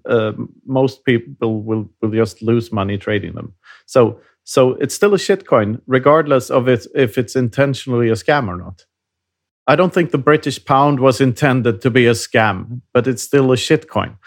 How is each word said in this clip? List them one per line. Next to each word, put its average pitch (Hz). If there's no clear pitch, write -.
uh, 110
most 131
people 117
will, 110
will 110
just 110
lose 117
money 101
trading 98
them. -
So, 113
so 127
it's -
still 208
a 185
shitcoin, 117
regardless 143
of 127
it, 123
if 135
it's 123
intentionally 123
a 113
scam 131
or 90
not. 90
I 143
don't 175
think 175
the 147
British 147
pound 139
was 131
intended 127
to 131
be 120
a 120
scam, 110
but 123
it's 123
still 131
a 127
shitcoin. 123